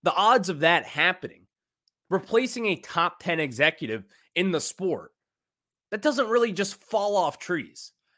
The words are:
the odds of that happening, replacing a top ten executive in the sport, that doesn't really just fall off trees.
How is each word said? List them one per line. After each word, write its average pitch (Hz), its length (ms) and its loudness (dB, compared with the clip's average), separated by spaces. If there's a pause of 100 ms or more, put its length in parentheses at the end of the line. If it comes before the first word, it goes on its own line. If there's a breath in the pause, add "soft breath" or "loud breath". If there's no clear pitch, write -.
the 170 120 0
odds 202 340 4
of 156 120 -4
that 165 240 4
happening, - 640 -2 (640)
replacing 226 560 -2
a 180 100 0
top - 440 -4
ten 170 180 -2
executive 123 640 -2 (300 soft breath)
in 185 160 0
the 160 100 0
sport, - 520 -4 (800)
that 208 120 -8
doesn't 254 260 2
really 233 240 2
just 190 300 -4
fall 208 340 0
off 165 220 0
trees. - 540 -8 (260)